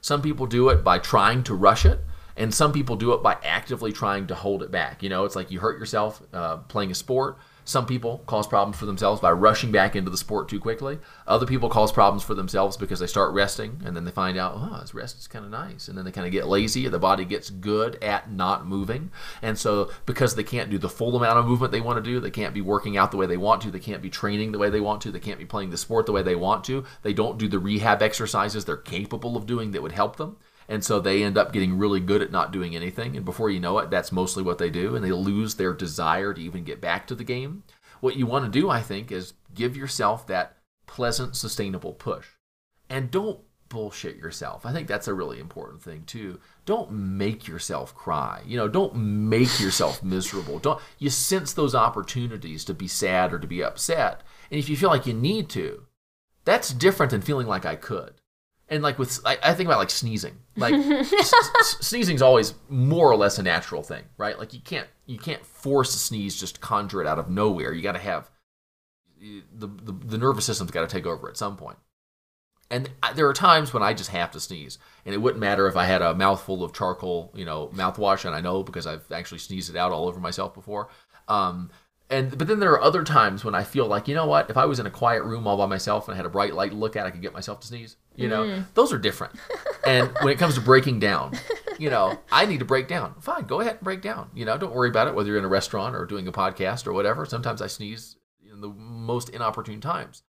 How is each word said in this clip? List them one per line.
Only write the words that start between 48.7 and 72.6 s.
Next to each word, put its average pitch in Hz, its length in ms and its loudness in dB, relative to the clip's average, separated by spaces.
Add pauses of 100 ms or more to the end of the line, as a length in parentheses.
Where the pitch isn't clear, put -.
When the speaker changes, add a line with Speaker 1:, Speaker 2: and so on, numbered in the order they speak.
Speaker 1:
make 110 640 4
yourself 95 420 0
<laughs> 92 120 -2
miserable. 90 440 -4
Don't, 143 220 0 (180)
you 139 100 0
sense 170 440 0
those 139 220 2
opportunities 110 880 -2
to 95 80 -6
be 90 160 -6
sad 92 420 2
or 85 80 -6
to 78 80 -8
be 85 160 -4
upset. 131 580 0 (300)
And 151 80 -2
if 135 80 -2
you 151 80 -2
feel 185 140 4
like 143 180 4
you 120 60 -2
need 156 380 0
to, 78 340 -8 (580)
that's 196 300 2
different 147 380 4
than 104 100 0
feeling 131 260 0
like, 95 180 -2
"I 76 120 -4
could." 85 380 -8 (540)
And, 151 140 -2
like, 139 160 0
with, 127 260 -2
I, 127 160 0
I 160 120 6
think 175 140 0
about, 135 120 4
like, 95 100 0
sneezing. 110 500 -4 (180)
Like, 254 160 4
Speaker 2:
<laughs> - 0 -
Speaker 1:
s-, 285 600 4
s-, 466 460 4
sneezing's 175 420 2
always 127 320 8 (140)
more 143 420 6
or 117 60 10
less 101 240 4
a 98 40 -2
natural 82 380 0
thing, - 220 -10 (140)
right? 104 200 -4
Like, 110 160 -12
you 123 60 -16
can't, - 300 -10 (160)
you 123 120 -10
can't - 280 -10
force 139 500 0
a - 20 -4
sneeze, 101 400 -4
just - 220 -10
conjure 101 400 -2
it 78 80 0
out 78 100 0
of 82 120 -6
nowhere. 90 440 0
You 82 80 -6
gotta 92 180 -4
have, 90 300 -6 (920)
y-, 101 200 -16 (120)
the, 107 140 -12
the, 101 260 -12
the 110 240 -6
nervous 123 280 2
system's 98 260 -4
gotta 82 160 -2
take 87 180 -6
over 85 240 -6
at - 80 -14
some 101 200 -6
point. 57 200 -16 (920)